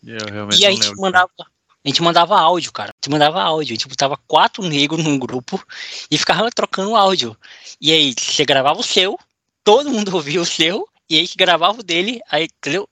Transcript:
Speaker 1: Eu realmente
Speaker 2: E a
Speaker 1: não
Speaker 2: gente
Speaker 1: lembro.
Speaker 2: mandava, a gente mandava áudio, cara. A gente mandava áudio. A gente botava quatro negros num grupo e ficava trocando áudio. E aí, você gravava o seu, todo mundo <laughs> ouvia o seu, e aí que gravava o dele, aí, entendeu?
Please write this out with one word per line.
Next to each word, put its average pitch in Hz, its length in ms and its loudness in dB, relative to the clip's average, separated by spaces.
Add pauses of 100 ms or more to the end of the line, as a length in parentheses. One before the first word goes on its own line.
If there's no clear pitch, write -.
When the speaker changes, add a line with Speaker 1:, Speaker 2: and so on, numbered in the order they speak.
Speaker 1:
Eu 113 260 -12
realmente 104 300 0
Speaker 2:
E 202 40 4
a 202 40 6
Speaker 1:
não 196 60 0
Speaker 2:
gente 214 120 -2
Speaker 1:
lembro. 202 140 -8
Speaker 2:
mandava, 185 360 2
a - 500 -16
gente 139 140 0
mandava 175 380 4
áudio, 170 320 0
cara. - 200 -10
A - 40 -18
gente - 160 -8
mandava 151 300 2
áudio. 160 320 -2
A - 20 -8
gente 113 140 -6
botava 139 360 -2
quatro 190 380 2
negros 151 400 0
num 147 160 0
grupo 127 420 -8 (480)
e 151 80 0
ficava 190 320 0
trocando 214 460 -4
áudio. 190 400 2 (440)
E 151 120 2
aí, 151 260 4
você - 280 0
gravava 143 340 2
o 240 40 -4
seu, 196 360 0 (460)
todo 269 260 4
mundo 208 220 -2
<laughs> - 20 0
ouvia 151 240 -2
o 170 60 -2
seu, 175 420 -2 (220)
e 156 100 2
aí 175 80 0
que - 80 -12
gravava 180 460 2
o - 20 -12
dele, 185 380 -2 (100)
aí, 156 140 0
entendeu? 160 460 -6